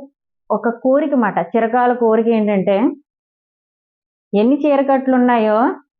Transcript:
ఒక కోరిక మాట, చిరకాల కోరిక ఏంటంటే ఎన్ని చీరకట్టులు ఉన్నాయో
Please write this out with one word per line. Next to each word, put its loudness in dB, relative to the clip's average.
ఒక -2
కోరిక -2
మాట, 0
చిరకాల 0
కోరిక 0
ఏంటంటే 0
ఎన్ని 2
చీరకట్టులు 0
ఉన్నాయో 2